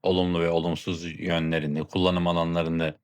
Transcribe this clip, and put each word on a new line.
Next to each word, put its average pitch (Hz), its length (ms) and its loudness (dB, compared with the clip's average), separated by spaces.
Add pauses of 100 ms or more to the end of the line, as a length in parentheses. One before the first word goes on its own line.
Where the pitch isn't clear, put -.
olumlu 90 380 2
ve 85 100 2
olumsuz 82 680 -2
yönlerini, 80 680 0
kullanım 90 400 2
alanlarını 82 760 0